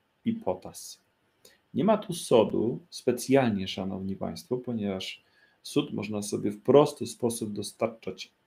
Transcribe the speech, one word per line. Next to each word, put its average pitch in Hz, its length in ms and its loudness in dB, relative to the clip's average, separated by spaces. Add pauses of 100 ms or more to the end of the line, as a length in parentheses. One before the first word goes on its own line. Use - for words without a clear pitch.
(240)
i 117 80 2
potas. - 680 -6 (720)
Nie 135 100 0
ma 208 140 4
tu 175 160 -8
sodu 113 640 4 (100)
specjalnie, 117 800 2
szanowni 95 480 -6
państwo, 95 400 -6
ponieważ 101 680 -6 (400)
sód 143 300 -2
można 104 300 -4
sobie 107 280 -4
w 104 120 -10
prosty 139 440 6
sposób 113 460 -4
dostarczać - 800 -8 (140)